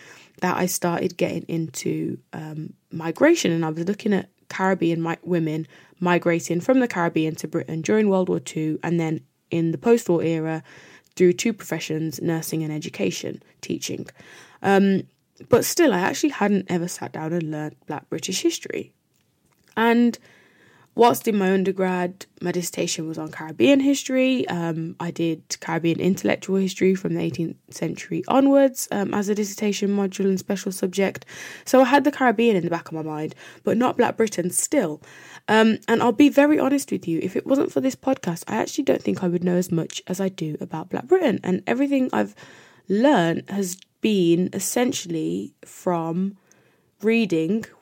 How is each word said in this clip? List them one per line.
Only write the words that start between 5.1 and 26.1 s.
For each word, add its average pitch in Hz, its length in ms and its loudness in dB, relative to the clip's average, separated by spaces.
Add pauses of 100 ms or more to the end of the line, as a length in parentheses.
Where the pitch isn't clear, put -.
women 160 440 -2 (340)
migrating 170 640 0
from 262 180 4
the 240 80 2
Caribbean 160 460 0
to - 120 -10
Britain 160 360 -6
during 214 260 2
World 185 220 2
War 175 100 0
Two 156 420 -6
and 170 160 0
then 160 220 -2 (280)
in 165 220 0
the 160 80 -6
post-war 233 460 2
era 160 360 -2 (540)
through 180 180 4
two 214 200 0
professions, 160 680 -6
nursing 165 440 -4
and 151 80 -6
education, - 680 -6 (200)
teaching. - 440 -8 (560)
Um, 196 440 4 (440)
but 247 160 6
still, 302 300 4
I 180 60 0
actually 269 300 0
hadn't 202 380 0
ever 175 200 -2
sat - 240 -10
down 156 200 -6
and 160 200 -4
learned 151 240 -8 (100)
Black - 220 -10
British 180 340 -6
history. - 500 -4 (840)
And 233 420 4 (800)
whilst 233 320 4
in 214 100 2
my 190 140 2
undergrad, 185 720 -2 (140)
my 175 100 -2
dissertation 175 560 -4
was 160 120 -8
on 160 120 -10
Caribbean 185 480 4
history. 262 720 2
Um, 165 500 -4
I 170 140 -6
did 165 480 -6
Caribbean 165 400 -2
intellectual 190 560 0